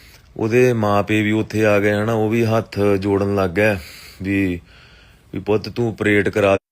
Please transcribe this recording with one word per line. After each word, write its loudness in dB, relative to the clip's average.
ਉਹਦੇ 2
ਮਾਂ 0
ਪਿਓ 0
ਵੀ 0
ਉੱਥੇ -2
ਆ 4
ਗਏ, 0
ਹਨਾ, -2
ਉਹ 0
ਵੀ 0
ਹੱਥ -2
ਜੋੜਨ 0
ਲੱਗ 2
ਗਏ 0
ਵੀ, -2
ਵੀ, -8
"ਪੁੱਤ, -4
ਤੂੰ -4
ਆਪਰੇਟ 0
ਕਰਾ।" 2